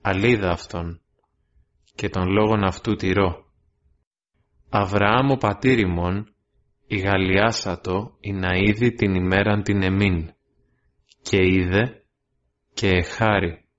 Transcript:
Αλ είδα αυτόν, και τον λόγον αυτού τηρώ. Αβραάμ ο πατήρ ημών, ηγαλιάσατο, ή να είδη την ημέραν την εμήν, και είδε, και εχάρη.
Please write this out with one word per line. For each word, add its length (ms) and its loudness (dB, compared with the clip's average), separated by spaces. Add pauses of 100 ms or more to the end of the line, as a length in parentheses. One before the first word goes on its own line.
Αλ 220 -2
είδα 260 2
αυτόν, 520 -6 (920)
και 140 -6
τον 220 -2
λόγον 320 2
αυτού 320 -2
τηρώ. 560 0 (1160)
Αβραάμ 640 2
ο 60 2
πατήρ 420 0
ημών, 540 -2 (540)
ηγαλιάσατο, 1300 -2
ή 120 -10
να 240 -2
είδη 380 2
την 220 0
ημέραν 480 0
την 200 0
εμήν, 500 0 (880)
και 240 -2
είδε, 580 0 (680)
και 140 -2
εχάρη. 760 0 (140)